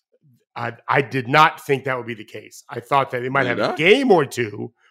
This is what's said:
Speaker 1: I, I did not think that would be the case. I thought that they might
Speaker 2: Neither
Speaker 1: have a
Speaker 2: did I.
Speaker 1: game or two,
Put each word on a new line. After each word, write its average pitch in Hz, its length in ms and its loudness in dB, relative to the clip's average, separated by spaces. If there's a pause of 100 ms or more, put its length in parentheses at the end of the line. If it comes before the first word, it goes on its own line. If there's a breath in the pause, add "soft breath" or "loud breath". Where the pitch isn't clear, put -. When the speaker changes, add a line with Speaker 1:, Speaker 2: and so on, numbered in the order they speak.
(540)
Speaker 1:
I, 120 180 -8 (160)
I 135 140 2
did 117 260 -6
not 156 360 4
think 139 200 -2
that 131 120 -4
would 117 100 -10
be 117 80 -10
the 107 100 -18
case. - 440 -20
I 127 120 -12
thought 139 300 0
that 127 100 -6
they 127 80 -6
might 135 160 0
Speaker 2:
Neither 113 180 -2
Speaker 1:
have 131 120 -2
a - 20 -10
Speaker 2:
did 156 100 0
I. 190 40 6
Speaker 1:
game 254 200 4
or 165 160 4
two, 117 460 -8 (180)